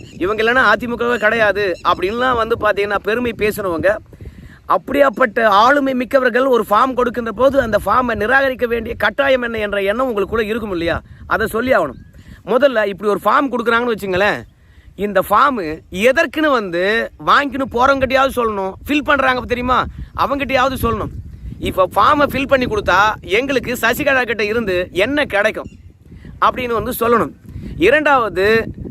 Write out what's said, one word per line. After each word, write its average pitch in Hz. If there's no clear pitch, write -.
இவங்க 214
இல்லைன்னா 240
அதிமுகவே 240
கிடையாது 214
அப்படின்லாம் 226
வந்து 226
பார்த்தீங்கன்னா 202
பெருமை 240
பேசுனவங்க. 190
அப்படியாப்பட்ட 247
ஆளுமை 269
மிக்கவர்கள் 247
ஒரு 220
ஃபார்ம் 240
கொடுக்கின்ற 233
போது 269
அந்த 208
ஃபார்மை 233
நிராகரிக்க 254
வேண்டிய 233
கட்டாயம் 254
என்ன 226
என்ற 202
எண்ணம் 254
உங்களுக்குள்ள 208
இருக்கும் 214
இல்லையா? 165
அதை 202
சொல்லி 247
ஆகணும். 143
முதல்ல 240
இப்படி 202
ஒரு 185
ஃபார்ம் 254
கொடுக்குறாங்கன்னு 233
வச்சுங்களேன், 190
இந்த 196
ஃபார்ம் 233
எதற்குன்னு 302
வந்து 180
வாங்கின்னு 262
போறவங்கிட்டயாவது 262
சொல்லணும், 196
ஃபில் 294
பண்றாங்க 262
தெரியுமா, 247
அவங்ககிட்டயாவது 262
சொல்லணும். 214
இப்போ 180
ஃபார்மை 277
ஃபில் 269
பண்ணி 254
கொடுத்தா 196
எங்களுக்கு 254
சசிகலா 254
கிட்ட 220
இருந்து 202
என்ன 285
கிடைக்கும் 196
அப்படின்னு 233
வந்து 220
சொல்லணும். 226
இரண்டாவது, 240